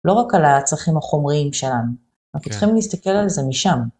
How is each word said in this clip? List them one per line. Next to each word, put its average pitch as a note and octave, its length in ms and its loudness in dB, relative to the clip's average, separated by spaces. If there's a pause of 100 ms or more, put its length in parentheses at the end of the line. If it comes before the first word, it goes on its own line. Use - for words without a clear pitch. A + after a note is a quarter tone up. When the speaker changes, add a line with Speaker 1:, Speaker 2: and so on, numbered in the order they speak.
Speaker 1:
לא F3+ 80 4
רק F3+ 200 0
על E3+ 120 4
הצרכים D3 520 2
החומריים D3 560 -2
שלנו. A#2+ 380 -2 (440)
אנחנו - 100 -8
Speaker 2:
כן. - 60 -10
Speaker 1:
צריכים G#3 240 2
להסתכל G#3+ 340 -2
על G3+ 200 2
זה D#3+ 140 -2
משם. C3+ 360 0 (200)